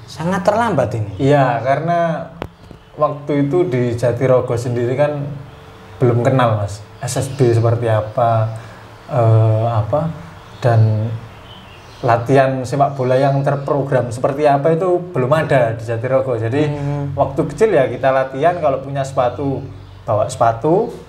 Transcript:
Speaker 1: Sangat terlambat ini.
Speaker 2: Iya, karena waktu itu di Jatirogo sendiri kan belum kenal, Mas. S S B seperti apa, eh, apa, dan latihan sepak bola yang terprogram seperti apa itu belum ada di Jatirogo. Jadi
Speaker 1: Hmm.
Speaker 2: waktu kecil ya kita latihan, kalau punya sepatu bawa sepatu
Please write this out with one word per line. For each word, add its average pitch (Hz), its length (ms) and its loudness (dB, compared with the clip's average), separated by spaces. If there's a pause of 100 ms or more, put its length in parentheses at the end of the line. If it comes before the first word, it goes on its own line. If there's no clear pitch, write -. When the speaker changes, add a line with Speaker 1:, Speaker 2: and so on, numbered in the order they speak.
Speaker 1:
Sangat 180 400 -4
terlambat 202 480 2
ini. 110 200 -6 (100)
Speaker 2:
Iya, 131 420 4
karena 160 680 -2 (640)
waktu 143 520 0
itu 175 160 2
di 123 320 0
Jatirogo 123 640 2
sendiri 120 360 -2
kan 147 280 0 (800)
belum 120 160 4
kenal, 117 400 2
Mas. - 240 -6 (160)
S - 160 -6
S - 160 -4
B 123 160 2
seperti 113 400 2
apa, 110 640 0 (560)
eh, 110 640 4
apa, 147 400 0 (480)
dan 110 480 2 (920)
latihan 131 640 2
sepak 139 320 0
bola 127 240 2
yang 139 240 2
terprogram 139 640 0
seperti 135 400 0
apa 143 240 4
itu 175 400 0
belum 127 240 0
ada 135 400 2
di 113 80 -10
Jatirogo. 127 520 -2
Jadi 117 340 0
Speaker 1:
Hmm. 143 420 -4
Speaker 2:
waktu 139 320 -2
kecil 214 280 0
ya 139 160 4
kita 120 240 0
latihan, 135 480 0
kalau 143 200 0
punya 139 240 -6
sepatu 131 560 -2 (480)
bawa - 180 2
sepatu 156 640 0 (200)